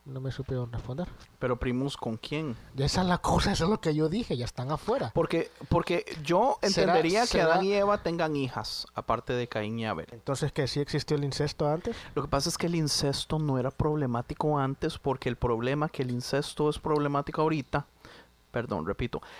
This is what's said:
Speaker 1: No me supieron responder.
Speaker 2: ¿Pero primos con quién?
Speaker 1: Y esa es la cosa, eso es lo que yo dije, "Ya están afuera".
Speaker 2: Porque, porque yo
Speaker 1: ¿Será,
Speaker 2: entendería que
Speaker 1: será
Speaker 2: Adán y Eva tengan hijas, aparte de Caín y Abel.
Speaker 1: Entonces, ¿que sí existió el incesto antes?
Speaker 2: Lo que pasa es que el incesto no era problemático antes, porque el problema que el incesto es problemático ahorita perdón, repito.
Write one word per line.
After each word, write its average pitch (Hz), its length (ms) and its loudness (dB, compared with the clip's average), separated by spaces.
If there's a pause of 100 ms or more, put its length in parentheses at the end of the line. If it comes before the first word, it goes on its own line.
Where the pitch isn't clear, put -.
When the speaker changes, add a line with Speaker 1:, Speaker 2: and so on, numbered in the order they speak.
Speaker 1:
No 131 160 -10
me 131 100 -4
supieron 127 400 -4
responder. 127 380 -6 (300)
Speaker 2:
¿Pero 123 200 0
primos 131 380 0
con 113 180 -4
quién? 147 400 -4 (220)
Speaker 1:
Y 135 60 2
esa 139 180 2
es 185 60 4
la 180 100 2
cosa, 170 340 2
eso 165 140 2
es 175 40 4
lo 214 120 2
que 160 120 2
yo 151 140 4
dije, 180 300 -2
"Ya 123 80 -4
están 127 260 -4
afuera". 170 420 -2
Speaker 2:
Porque, 165 380 2 (160)
porque 170 380 2 (180)
yo 180 380 4
Speaker 1:
¿Será, 185 320 4
Speaker 2:
entendería 175 280 4
que 247 60 2
Speaker 1:
será 185 180 2 (100)
Speaker 2:
Adán 190 100 4
y 196 80 2
Eva 202 280 4
tengan 165 360 0
hijas, 123 580 -4
aparte 113 380 -2
de 123 160 -2
Caín 110 280 -4
y 113 80 -4
Abel. 92 260 -4
Speaker 1:
Entonces, 135 420 -4
¿que 139 140 0
sí - 120 -2
existió 147 380 0
el 143 80 -2
incesto 147 420 0
antes? 170 300 -2 (180)
Speaker 2:
Lo 147 60 -2
que 143 80 -4
pasa 139 180 0
es 165 100 -2
que 170 100 0
el 170 80 0
incesto 151 640 0
no 143 200 0
era 127 120 -2
problemático 151 840 0
antes, 139 400 -2
porque 135 300 -2
el 123 80 -2
problema 127 540 0
que - 140 -4
el 123 80 -4
incesto 139 580 0
es 147 100 -2
problemático 147 640 0
ahorita 151 460 0 (640)
perdón, 110 340 -2
repito. 98 360 -4 (180)